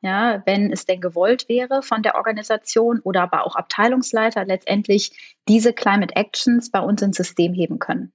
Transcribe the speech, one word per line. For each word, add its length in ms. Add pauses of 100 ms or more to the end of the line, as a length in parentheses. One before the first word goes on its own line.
ja, 440
wenn 280
es 120
denn 140
gewollt 480
wäre 360
von 200
der 120
Organisation 840
oder 220
aber 240
auch 100
Abteilungsleiter, 880
letztendlich 920 (100)
diese 240
Climate 460
Actions 520
bei 120
uns 200
ins 140
System 380
heben 260
können. 360